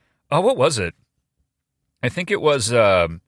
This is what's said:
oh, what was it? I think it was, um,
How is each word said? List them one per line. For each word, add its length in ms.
oh, 100
what 160
was 200
it? 160
I 60
think 200
it 120
was, 320
um, 540